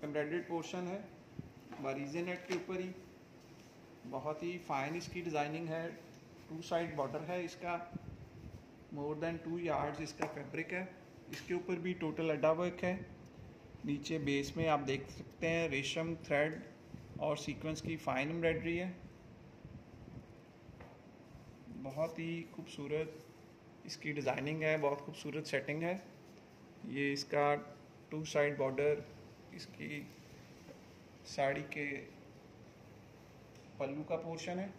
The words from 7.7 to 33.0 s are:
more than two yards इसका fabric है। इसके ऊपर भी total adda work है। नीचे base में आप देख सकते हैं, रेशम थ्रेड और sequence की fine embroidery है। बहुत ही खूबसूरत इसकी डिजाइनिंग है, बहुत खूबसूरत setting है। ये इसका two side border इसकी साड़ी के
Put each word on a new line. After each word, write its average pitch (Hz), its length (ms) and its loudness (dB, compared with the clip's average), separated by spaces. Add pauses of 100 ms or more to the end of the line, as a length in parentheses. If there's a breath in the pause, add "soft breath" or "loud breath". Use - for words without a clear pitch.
more 147 260 0
than 165 220 0
two 165 220 -2
yards 156 400 2
इसका - 260 0
fabric 147 460 -4
है। 185 140 0 (440)
इसके - 220 -2
ऊपर 175 260 2
भी 180 160 2
total 160 340 2
adda 156 240 8
work 175 300 2
है। 180 100 6 (920)
नीचे 143 340 2
base 139 380 4
में 165 100 6
आप 147 140 8
देख 135 280 0
सकते - 380 -4
हैं, 165 220 6
रेशम 160 460 2 (100)
थ्रेड 151 360 4 (580)
और 147 180 4
sequence 151 440 -2
की 160 180 0
fine 135 300 4
embroidery 165 480 4
है। 180 160 2 (2750)
बहुत 151 400 0
ही 165 220 0 (140)
खूबसूरत 151 680 -2 (600)
इसकी 151 280 -2
डिजाइनिंग 143 500 4
है, 156 160 8
बहुत 143 220 4
खूबसूरत 151 440 -4
setting 147 380 2
है। 185 180 2 (840)
ये 139 260 4
इसका 147 400 6 (580)
two 156 140 -2
side 147 320 6
border 143 460 6 (520)
इसकी 151 520 -6 (1200)
साड़ी 139 420 4
के 147 160 -2 (1900)